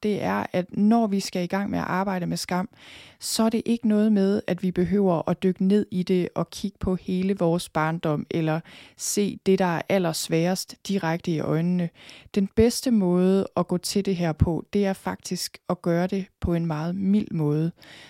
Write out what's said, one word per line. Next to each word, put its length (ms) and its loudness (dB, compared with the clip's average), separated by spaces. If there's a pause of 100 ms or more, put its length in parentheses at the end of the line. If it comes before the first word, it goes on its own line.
det 200 -2
er, 300 -2
at 240 -4
når 300 4
vi 140 -2
skal 240 -4
i 20 -2
gang 240 -4
med 80 -2
at 60 -2
arbejde 420 -2
med 100 -4
skam, 320 -4 (520)
så 220 -2
er 60 4
det 180 -2
ikke 220 0
noget 240 4
med, 340 2
at 160 -2
vi 80 0
behøver 580 2
at 140 -2
dykke 220 0
ned 260 4
i 120 -2
det 320 0
og 160 -4
kigge 300 -8
på 140 -2
hele 440 -2
vores 300 0
barndom, 640 -2
eller 300 0 (360)
se 500 -2
det, 120 4
der 180 2
er 120 -4
allersværest, 880 -2 (120)
direkte 420 -2
i 100 0
øjnene. 480 0 (460)
Den 220 2
bedste 340 2
måde 560 4 (100)
at 120 0
gå 100 0
til 280 -2
det 100 0
her 160 0
på, 400 0
det 140 2
er 60 0
faktisk 680 -8 (100)
at 140 -4
gøre 240 2
det 200 -4 (140)
på 140 0
en 120 0
meget 280 -4
mild 360 0
måde. 420 0 (380)